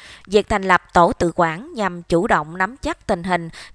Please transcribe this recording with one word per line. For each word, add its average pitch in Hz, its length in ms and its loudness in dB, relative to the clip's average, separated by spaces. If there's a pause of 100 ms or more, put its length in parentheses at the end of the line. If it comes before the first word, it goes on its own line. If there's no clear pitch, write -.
(280)
Việc 190 220 0
thành 202 140 -2
lập 185 180 4 (120)
tổ 175 200 6
tự 170 220 -2
quản 180 380 -2
nhằm 185 300 -6
chủ 185 240 0
động 165 300 -2
nắm 202 200 -4
chắc - 300 -8
tình 175 160 -2
hình, 170 260 -2 (240)